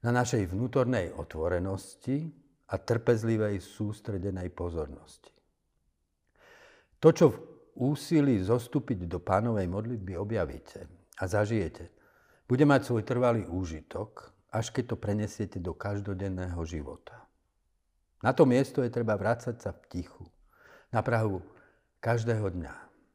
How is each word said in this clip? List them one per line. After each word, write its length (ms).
Na 80
našej 400
vnútornej 640
otvorenosti 1120
a 60
trpezlivej 880
sústredenej 880
pozornosti. 800
To, 160
čo 160
v 60
úsilí 680
zostúpiť 640
do 120
Pánovej 480
modlitby 520
objavíte 680
a 80
zažijete, 640
bude 220
mať 180
svoj 220
trvalý 400
úžitok, 840
až 180
keď 240
to 0
prenesiete 640
do 160
každodenného 880
života. 640
Na 80
to 160
miesto 320
je 140
treba 260
vrácať 400
sa 160
v 160
tichu, 340
na 140
prahu 400
každého 540
dňa. 220